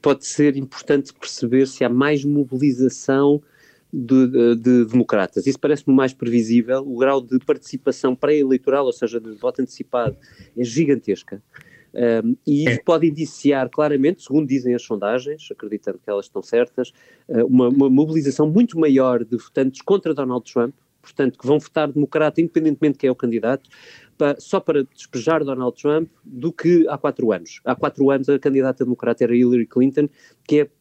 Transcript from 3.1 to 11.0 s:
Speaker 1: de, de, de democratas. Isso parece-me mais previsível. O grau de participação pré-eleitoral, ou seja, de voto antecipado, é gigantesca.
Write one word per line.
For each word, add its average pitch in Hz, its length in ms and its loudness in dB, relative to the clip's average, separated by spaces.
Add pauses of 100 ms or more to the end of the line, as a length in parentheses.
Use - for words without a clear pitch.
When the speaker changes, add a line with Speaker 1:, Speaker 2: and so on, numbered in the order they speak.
Speaker 1:
de, 131 340 2
de, 120 300 2
de 120 300 2
democratas. 110 600 0
Isso 131 140 -2
parece-me 143 340 0
mais 131 200 2
previsível. 117 720 0
O 127 100 -8
grau 131 240 2
de 123 200 -2
participação 131 760 -4
pré-eleitoral, 139 720 0
ou 123 60 -2
seja, 117 280 -6
de 110 120 -16
voto 123 280 -6
antecipado, 120 560 -6 (400)
é 120 80 -2
gigantesca. 117 800 -4 (520)